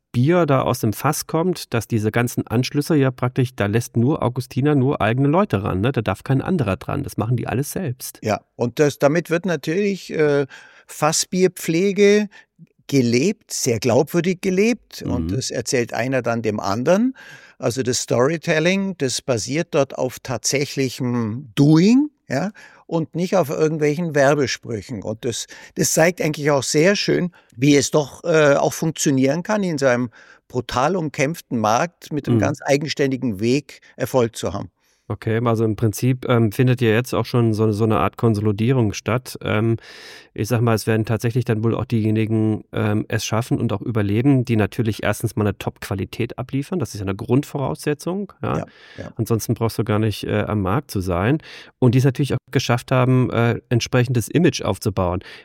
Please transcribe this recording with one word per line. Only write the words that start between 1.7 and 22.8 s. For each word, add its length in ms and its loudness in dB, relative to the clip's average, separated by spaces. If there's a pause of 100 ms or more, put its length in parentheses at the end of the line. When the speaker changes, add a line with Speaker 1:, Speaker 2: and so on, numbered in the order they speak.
Speaker 1:
dass 160 -2
diese 220 0
ganzen 360 -2
Anschlüsse 500 0
ja 140 4
praktisch, 460 -2
da 80 0
lässt 320 -2
nur 260 2
Augustiner 520 0
nur 260 2
eigene 260 2
Leute 380 2
ran, 160 0
ne? 100 2
Da 120 -2
darf 200 -2
kein 200 0
anderer 340 0
dran. 260 -6
Das 140 -10
machen 220 0
die 80 -6
alles 260 -4
selbst. 500 -8
Speaker 2:
Ja, 200 -2 (120)
und 240 -4
das, 200 -2
damit 320 0
wird 160 0
natürlich, 640 -4
äh, 320 2 (420)
Fassbierpflege 1400 2 (600)
gelebt, 640 2
sehr 240 -2
glaubwürdig 640 0
gelebt. 580 0
Und 300 -4
Speaker 1:
Mhm. 60 -2
Speaker 2:
das 140 -6
erzählt 440 -4
einer 260 -2
dann 220 -2
dem 180 -2
anderen. 560 0 (420)
Also 240 -2
das 200 -2
Storytelling, 960 0
das 240 -4
basiert 480 -4
dort 260 0
auf 240 -4
tatsächlichem 1300 -4
Doing, 560 6 (180)
ja, 220 -2 (360)